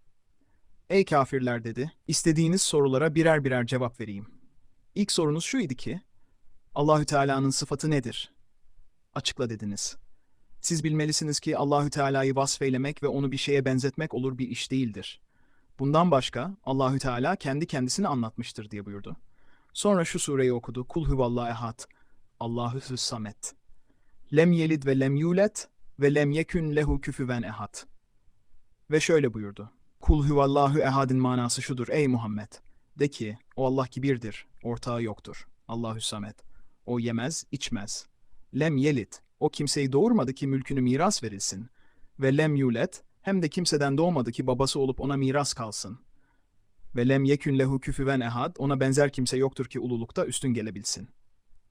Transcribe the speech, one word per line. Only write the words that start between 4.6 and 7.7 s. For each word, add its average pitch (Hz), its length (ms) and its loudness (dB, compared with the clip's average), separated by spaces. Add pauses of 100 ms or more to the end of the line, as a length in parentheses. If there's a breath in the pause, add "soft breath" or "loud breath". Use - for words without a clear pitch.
İlk 202 180 0
sorunuz 160 320 0
şu - 140 -2
idi 147 180 -2
ki, 131 240 -8 (760)
Allahü 151 300 4
Teala'nın 139 460 2
sıfatı 151 400 -2